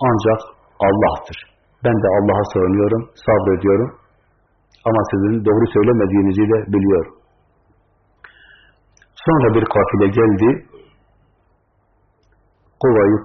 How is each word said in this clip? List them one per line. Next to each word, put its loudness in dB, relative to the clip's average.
ancak 0
Allah'tır. -2
Ben 0
de 0
Allah'a 0
sığınıyorum, 0
sabrediyorum. 0
Ama 0
sizin -2
doğru 2
söylemediğinizi 2
de -2
biliyorum. 0
Sonra 2
bir 2
kafile 0
geldi. 2
Kovayı 2